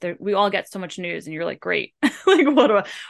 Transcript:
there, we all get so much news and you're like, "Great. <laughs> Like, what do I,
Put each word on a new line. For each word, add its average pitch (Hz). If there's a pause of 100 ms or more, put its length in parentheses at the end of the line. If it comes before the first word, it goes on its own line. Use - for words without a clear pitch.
there, 175
we 202
all 202
get 196
so 196
much 180
news 170
and 156
you're 160
like, -
"Great. 175
<laughs> - (240)
Like, 330
what 302
do 214
I, 196 (240)